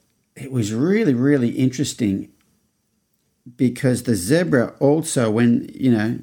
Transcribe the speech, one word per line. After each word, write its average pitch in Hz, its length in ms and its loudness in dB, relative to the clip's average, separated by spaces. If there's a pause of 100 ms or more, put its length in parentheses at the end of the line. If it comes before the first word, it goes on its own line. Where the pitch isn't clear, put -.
(360)
it 131 160 -16
was 110 220 -2
really, 175 400 2
really 127 360 2
interesting 123 800 -2 (1300)
because 123 480 0
the 117 120 0
zebra 135 640 0
also, 143 520 0
when, 117 420 2
you 127 180 0
know, 113 320 0